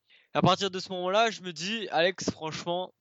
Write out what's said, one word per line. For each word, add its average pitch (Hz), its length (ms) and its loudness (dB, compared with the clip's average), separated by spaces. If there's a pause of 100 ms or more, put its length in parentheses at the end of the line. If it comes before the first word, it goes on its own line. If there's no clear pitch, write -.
(340)
À 147 80 0
partir 180 300 4
de 185 80 -6
ce - 100 -10
moment-là, 190 400 2
je 175 140 -8
me 180 100 -8
dis, 190 380 -6
Alex, 175 400 2
franchement, 175 680 -6